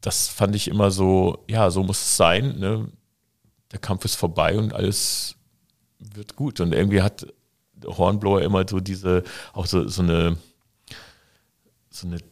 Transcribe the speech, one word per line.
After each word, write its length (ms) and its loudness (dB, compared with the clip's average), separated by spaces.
das 260 -2
fand 280 0
ich 120 -2
immer 240 2
so, 580 2
ja, 220 2
so 120 0
muss 160 -2
es 180 -2
sein, 420 2
ne? 280 -2
Der 80 -12
Kampf 260 -4
ist 100 -2
vorbei 420 0
und 160 -2
alles 640 -4
wird 360 -18
gut. 240 -6
Und 140 0
irgendwie 280 4
hat 240 -2
Hornblower 600 2
immer 260 2
so 100 -2
diese, 440 0
auch 120 -6
so, 220 0
so 160 -2
eine, 340 2
so 180 -14
eine 120 -8